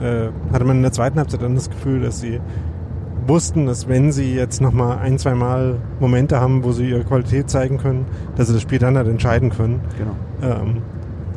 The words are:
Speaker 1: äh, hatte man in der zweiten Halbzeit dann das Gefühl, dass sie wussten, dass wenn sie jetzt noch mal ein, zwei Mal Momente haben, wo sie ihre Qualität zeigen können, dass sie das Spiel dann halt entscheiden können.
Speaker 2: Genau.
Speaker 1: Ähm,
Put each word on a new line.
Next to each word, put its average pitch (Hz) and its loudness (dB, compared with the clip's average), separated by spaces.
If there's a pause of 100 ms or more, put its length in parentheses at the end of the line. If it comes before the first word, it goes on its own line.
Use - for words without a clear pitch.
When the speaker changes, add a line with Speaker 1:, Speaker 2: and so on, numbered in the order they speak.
Speaker 1:
äh, 117 0 (240)
hatte 123 4
man 131 4
in 127 4
der 131 2
zweiten 135 0
Halbzeit 139 -2
dann 123 0
das 131 -2
Gefühl, 135 -2
dass 117 -4
sie 120 -4 (880)
wussten, 160 2
dass 123 -4
wenn 131 4
sie 135 0
jetzt 127 -2
noch 131 4
mal 123 2
ein, 131 0
zwei 135 0
Mal 123 0 (200)
Momente 127 2
haben, 131 4
wo 123 0
sie 123 0
ihre 120 0
Qualität 127 0
zeigen 135 0
können, 131 0 (320)
dass 123 2
sie 117 2
das 110 2
Spiel 131 0
dann 123 4
halt 120 2
entscheiden 117 2
können. 113 0 (180)
Speaker 2:
Genau. 107 -4
Speaker 1:
Ähm, 110 -2 (600)